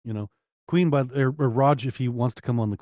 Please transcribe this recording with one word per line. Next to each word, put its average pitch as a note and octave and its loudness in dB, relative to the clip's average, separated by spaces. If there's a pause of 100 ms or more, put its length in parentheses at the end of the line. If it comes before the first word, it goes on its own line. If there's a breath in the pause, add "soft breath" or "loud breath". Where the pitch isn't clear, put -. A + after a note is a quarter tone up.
you A2+ -10
know, G#2 -8 (380)
Queen, E3+ 2
by, C#3+ 2 (160)
or, C3+ 2
or C#3 2
Raj, B2+ 2
if B2 -6
he B2+ -2
wants A#2+ -2
to - -20
come A#2+ -2
on G#2+ 0
the G2 -6